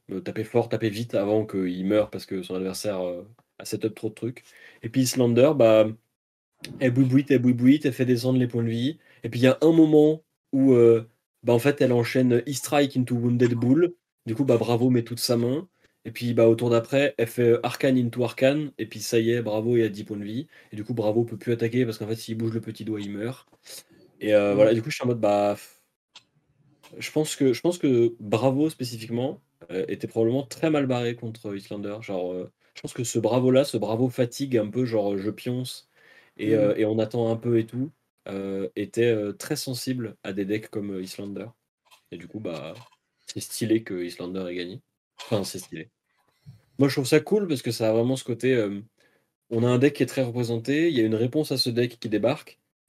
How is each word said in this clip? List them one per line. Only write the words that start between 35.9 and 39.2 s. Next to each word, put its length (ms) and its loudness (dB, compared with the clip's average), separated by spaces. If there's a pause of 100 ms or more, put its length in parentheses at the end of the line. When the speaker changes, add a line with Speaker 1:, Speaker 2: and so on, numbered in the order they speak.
Speaker 1:
et, 140 -2
Speaker 2:
Mm. 80 2
Speaker 1:
euh, 180 2
et 100 0
on 120 0
attend 320 -2
un 60 -2
peu 220 0
et 80 -2
tout, 240 -8 (380)
euh, 480 -6
était, 340 0
euh, 220 -2